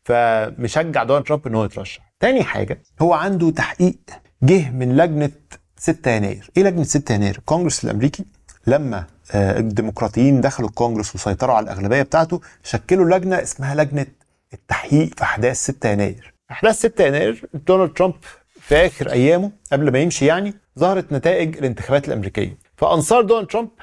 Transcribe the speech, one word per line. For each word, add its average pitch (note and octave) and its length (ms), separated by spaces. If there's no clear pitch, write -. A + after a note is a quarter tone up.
فمشجع A#2+ 1000
دونالد C3+ 240
ترامب D3+ 200
ان A2+ 80
هو A2 100
يترشح. - 540
تاني A#3+ 240
حاجه، - 380
هو E3+ 120
عنده E3+ 360
تحقيق D#3 460
جه D3+ 280
من B2+ 260
لجنه D3+ 340
ستة - 340
يناير. G2+ 460
ايه F#3 60
لجنه F3+ 200
ستة C#3 320
يناير؟ G2+ 220
الكونجرس E3 480
الامريكي A2+ 400
لما، A#2+ 380
آه، G2+ 280
الديمقراطيين A2+ 840
دخلوا B2+ 280
الكونجرس A2+ 460
وسيطروا A2 400
على G#2+ 80
الاغلبيه G2+ 380
بتاعته، D#3+ 400
شكلوا F#3 540
لجنه F#3 240
اسمها C#3 340
لجنه D3 300
التحقيق - 640
في - 60
احداث A#2+ 400
ستة - 260
يناير. G2+ 440
احداث A3 280
ستة A3 260
يناير، E3 480
دونالد F3+ 400
ترامب F#3 200
في - 140
اخر D#3 360
ايامه E3+ 400
قبل C#3+ 200
ما B2+ 80
يمشي D#3 260
يعني، F#3+ 280
ظهرت F3+ 340
نتائج E3 440
الانتخابات C3+ 500
الامريكيه. G2 500
فأنصار F3 420
دونالد G#3+ 260
ترامب A3+ 220